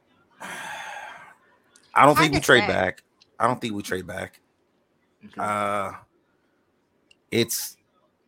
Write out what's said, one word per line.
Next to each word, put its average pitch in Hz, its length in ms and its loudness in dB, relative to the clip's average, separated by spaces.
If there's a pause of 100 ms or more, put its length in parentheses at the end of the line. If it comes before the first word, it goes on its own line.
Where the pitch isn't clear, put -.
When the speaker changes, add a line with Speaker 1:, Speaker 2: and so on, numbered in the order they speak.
(1900)
Speaker 1:
I 123 120 8
don't 147 100 8
think 156 160 4
Speaker 2:
Hard - 20 0
Speaker 1:
we 151 60 0
Speaker 2:
to 139 60 -2
Speaker 1:
trade 127 160 8
Speaker 2:
say. 107 60 2
Speaker 1:
back. 92 360 -2 (360)
I 113 80 2
don't 123 140 -2
think 117 120 -6
we 101 100 -8
trade 92 240 -8
back. 95 320 -12 (840)
Speaker 3:
Okay. - 160 -14
Speaker 1:
Uh, 104 520 -4 (1400)
it's, - 460 -4 (500)